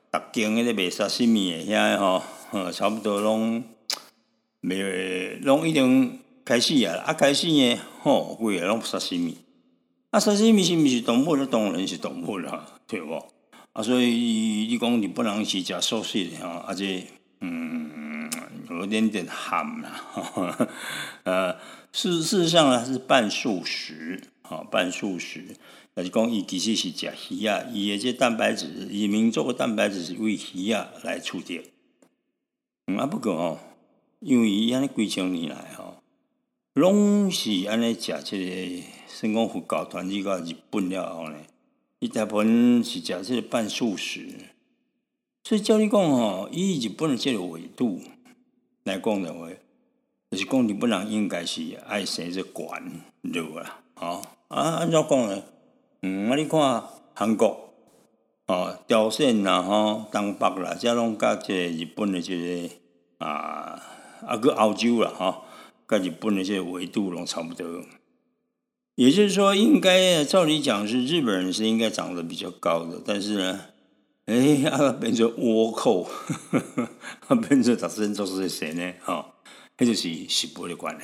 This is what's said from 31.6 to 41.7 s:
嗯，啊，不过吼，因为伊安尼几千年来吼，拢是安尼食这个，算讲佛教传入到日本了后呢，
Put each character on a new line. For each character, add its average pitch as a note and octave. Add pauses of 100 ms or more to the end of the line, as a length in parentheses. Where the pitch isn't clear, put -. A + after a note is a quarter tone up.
嗯， F#2+
啊， A#2+
不 E3+
过 F#2+
吼， D#2+ (640)
因 B2
为 A2+
伊 A2
安 C3
尼 C#3
几 A2
千 F#2
年 E2
来 -
吼， F#2 (800)
拢 G3+
是 F#2 (180)
安 A2
尼 A#2
食 G2+ (100)
这 G#2
个， F2+ (260)
算 A2
讲 A2+
佛 F#2
教 D#2+
传 F#2
入 G2
到 F#2+
日 E2 (160)
本 F#2+
了 F#2
后 E2
呢， D2+ (600)